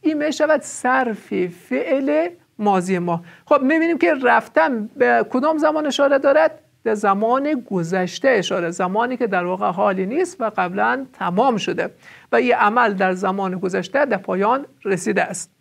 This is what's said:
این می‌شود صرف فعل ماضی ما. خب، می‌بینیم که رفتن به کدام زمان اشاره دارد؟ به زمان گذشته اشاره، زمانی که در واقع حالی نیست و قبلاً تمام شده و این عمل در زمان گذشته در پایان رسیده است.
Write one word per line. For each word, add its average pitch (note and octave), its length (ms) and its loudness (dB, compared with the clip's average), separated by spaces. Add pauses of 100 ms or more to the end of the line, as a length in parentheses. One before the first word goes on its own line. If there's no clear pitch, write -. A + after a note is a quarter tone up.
این D4+ 260 -2
می‌شود D4+ 360 0
صرف A#3+ 840 -2
فعل C#4 800 -2 (300)
ماضی F#3+ 400 0
ما. F3 260 -2 (220)
خب، C#4 160 4
می‌بینیم D#4+ 360 2
که E4+ 240 4
رفتن A#3+ 720 2
به A#3+ 340 2
کدام D4+ 280 0
زمان D4+ 280 0
اشاره C#4 320 2
دارد؟ D4+ 420 2 (220)
به A3 120 0
زمان A3+ 760 0
گذشته F3+ 580 -2
اشاره، F#3 420 0
زمانی G3+ 460 -2
که A#3+ 100 -2
در F#3 180 0
واقع F#3+ 260 -2
حالی F#3+ 360 0
نیست D4+ 340 -4
و A3+ 160 -2
قبلاً G#3 560 -2
تمام G#3 440 0
شده - 340 -4 (420)
و A#3+ 40 4
این B3 180 4
عمل A3+ 400 2
در F#3+ 180 0
زمان F#3+ 460 -4
گذشته F#3 460 -2
در A#3 120 -2
پایان G3+ 500 -2 (180)
رسیده G3 380 -2
است. - 280 -8 (100)